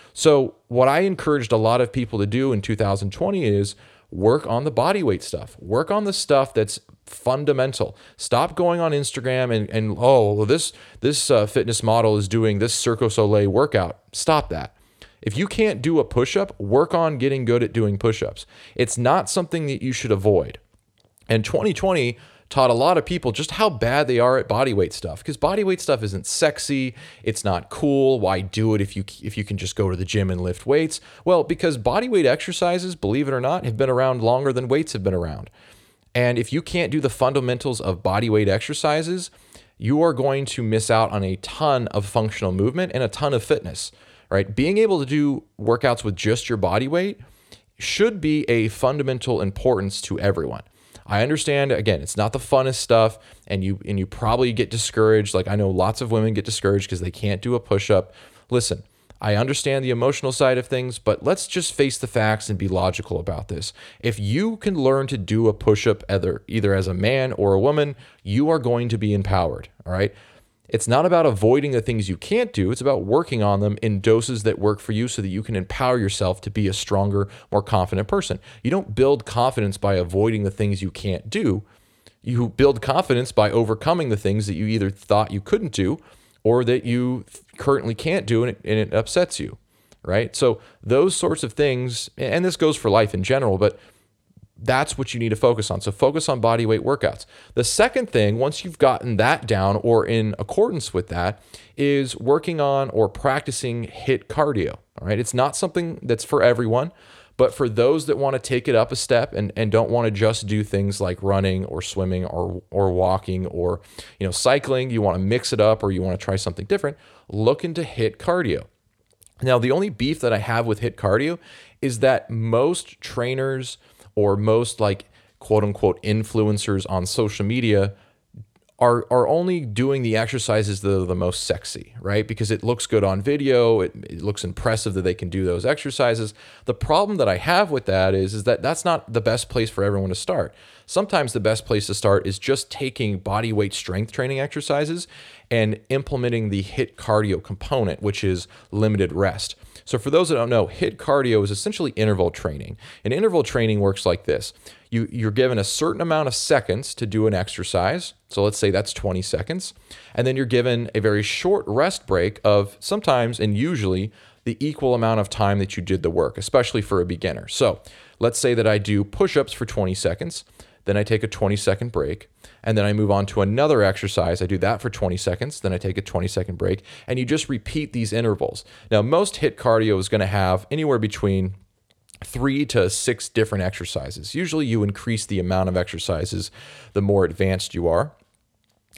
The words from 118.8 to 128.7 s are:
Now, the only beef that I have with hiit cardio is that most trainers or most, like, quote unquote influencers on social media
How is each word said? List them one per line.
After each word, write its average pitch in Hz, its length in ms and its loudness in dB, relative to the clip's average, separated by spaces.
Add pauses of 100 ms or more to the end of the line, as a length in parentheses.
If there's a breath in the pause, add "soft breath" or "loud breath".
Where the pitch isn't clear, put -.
Now, 127 160 4
the 127 140 2
only 190 160 0
beef 139 320 -4
that 117 120 0
I 104 60 2
have 117 280 -2
with 107 160 -2
hiit 120 120 -4
cardio 131 460 0 (400 loud breath)
is 123 180 -2
that 131 320 2
most 113 680 0
trainers 131 800 -4 (360 soft breath)
or 101 220 4
most, 110 420 2
like, 101 280 -2 (320 soft breath)
quote 107 260 2
unquote 101 380 0
influencers 107 880 0
on 92 160 -2
social 104 400 -2
media 104 480 2 (840 soft breath)